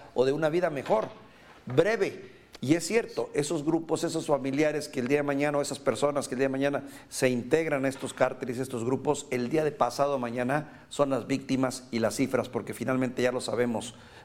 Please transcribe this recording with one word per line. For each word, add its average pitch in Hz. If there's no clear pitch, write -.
o 127
de 135
una 151
vida 175
mejor, 165
breve. 175
Y 143
es 170
cierto, 208
esos 151
grupos, 160
esos 160
familiares 143
que 135
el 123
día 143
de 143
mañana, 143
o 143
esas 139
personas 139
que 131
el 123
día 135
de 131
mañana 139
se 131
integran 135
a -
estos 127
cárteles, 127
estos 123
grupos, 131
el 123
día 156
de 147
pasado 139
mañana 123
son 143
las 123
víctimas 131
y 117
las 107
cifras, 120
porque 107
finalmente 127
ya 123
lo 123
sabemos, 113